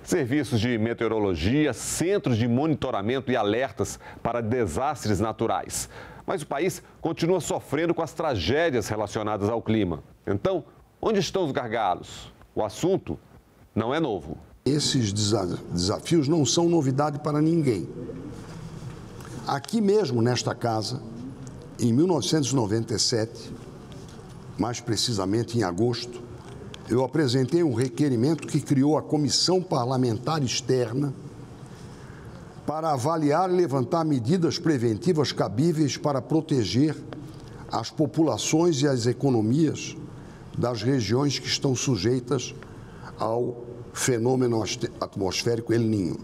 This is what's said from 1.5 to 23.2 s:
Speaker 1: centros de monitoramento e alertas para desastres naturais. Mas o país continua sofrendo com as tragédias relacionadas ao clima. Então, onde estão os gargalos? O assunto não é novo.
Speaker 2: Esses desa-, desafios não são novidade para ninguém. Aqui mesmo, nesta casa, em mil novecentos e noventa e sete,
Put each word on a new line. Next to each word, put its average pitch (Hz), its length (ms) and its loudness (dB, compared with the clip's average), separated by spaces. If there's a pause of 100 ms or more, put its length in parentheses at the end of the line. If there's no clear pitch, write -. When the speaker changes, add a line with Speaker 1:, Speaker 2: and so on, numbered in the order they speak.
Speaker 1:
centros 156 640 0
de 117 120 2
monitoramento 127 800 0
e 123 60 4
alertas 110 600 0 (240)
para 120 200 -2
desastres 113 800 0
naturais. 107 680 -2 (400)
Mas 175 140 -2
o 147 60 -12
país 151 360 -2 (160)
continua 170 400 0
sofrendo 160 540 -2
com - 80 -2
as 156 100 -4
tragédias 131 800 0
relacionadas 104 580 -2
ao 117 140 0
clima. 98 420 0 (240)
Então, 185 380 0 (360)
onde 202 200 2
estão 180 240 0
os 139 80 -2
gargalos? 110 760 -2 (240)
O - 80 -2
assunto 120 560 0 (560)
não 113 220 0
é 160 60 0
novo. 85 360 -4 (280)
Speaker 2:
Esses 127 480 2
desa-, 101 580 0
desafios 101 560 2
não 151 180 4
são 170 220 2
novidade 147 520 2
para 151 220 0
ninguém. 143 460 2 (1600)
Aqui 143 320 -2
mesmo, 196 420 4
nesta 120 320 2
casa, 110 480 -2 (800)
em 117 140 4
mil 147 120 6
novecentos 147 460 2
e 131 40 0
noventa 110 380 0
e 98 60 -2
sete, - 500 -2 (1120)